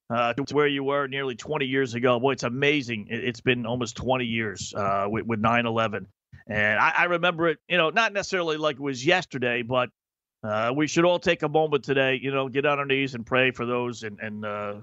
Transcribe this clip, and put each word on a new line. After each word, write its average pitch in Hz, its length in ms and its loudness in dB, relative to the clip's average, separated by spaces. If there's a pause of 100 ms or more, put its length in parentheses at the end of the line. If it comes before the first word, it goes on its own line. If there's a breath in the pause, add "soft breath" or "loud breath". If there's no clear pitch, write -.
uh, 117 240 2
to 135 220 -4
where 147 120 4
you 139 160 0
were 139 240 0
nearly 135 280 -4
twenty 143 320 -4
years 131 260 0
ago. 120 260 4
Boy, 135 140 4
it's 120 100 -6
amazing. 127 680 0
It, 117 120 -6
it's 120 200 -4
been 123 240 2
almost 120 300 -4
twenty 127 280 0
years, 113 500 -4
uh, 98 360 0
with, 107 160 -2
with 113 140 -2
nine 117 260 2
eleven. 110 420 -2 (400 loud breath)
And 107 300 2
I, 151 180 4
I 165 80 4
remember 170 440 2
it, 151 100 0 (100)
you 170 80 0
know, 160 140 4
not 214 240 2
necessarily 175 420 -2
like 151 200 -2
it 135 60 -12
was 135 220 -4
yesterday, 131 580 2
but, 123 280 0 (540)
uh, 110 320 0
we 151 100 2
should 170 180 2
all 175 140 4
take 170 240 0
a 156 60 2
moment 147 340 2
today, 131 400 2
you 135 80 -4
know, 135 180 0
get 135 160 0
on 147 140 2
our 143 60 -2
knees 135 320 0
and 113 100 -8
pray 131 240 4
for 120 160 -4
those 120 380 -4
and, 104 160 -12
and, 107 240 -10
uh, 104 380 -6